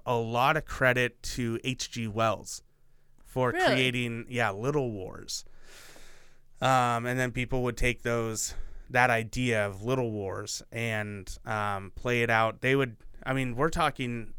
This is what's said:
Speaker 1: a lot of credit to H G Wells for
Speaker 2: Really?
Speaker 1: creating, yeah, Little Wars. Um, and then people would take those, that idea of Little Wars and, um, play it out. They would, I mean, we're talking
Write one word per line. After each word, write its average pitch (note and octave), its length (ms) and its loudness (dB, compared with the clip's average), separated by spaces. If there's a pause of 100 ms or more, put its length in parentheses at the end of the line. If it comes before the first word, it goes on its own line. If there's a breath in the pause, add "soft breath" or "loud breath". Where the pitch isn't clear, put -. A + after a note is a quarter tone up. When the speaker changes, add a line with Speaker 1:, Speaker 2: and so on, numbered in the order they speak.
Speaker 1:
a B2+ 100 2
lot A#2+ 420 2
of D3 80 -4
credit B2 580 2
to A#2 400 -2
H - 280 -4
G A2+ 160 -4
Wells G#2+ 540 0 (640)
for B2+ 280 0
Speaker 2:
Really? F4+ 140 2
Speaker 1:
creating, B2 640 2
yeah, A#2+ 220 2
Little B2+ 400 0
Wars. - 520 -10 (1160 loud breath)
Um, A#2+ 440 4
and B2 140 0
then B2+ 120 0
people B2 320 0
would A#2+ 140 0
take B2 260 2
those, A#2 500 -2 (360 loud breath)
that B2 200 6
idea A2+ 560 2
of G2 180 -6
Little B2 280 0
Wars G2+ 600 -6
and, G#2+ 640 -4 (100)
um, G#2 500 -2
play A#2+ 280 2
it A#2 60 4
out. A2+ 320 4
They B2+ 140 4
would, C3 200 0 (300)
I C3 80 -2
mean, B2+ 220 -2
we're C#3+ 140 2
talking C3 680 -2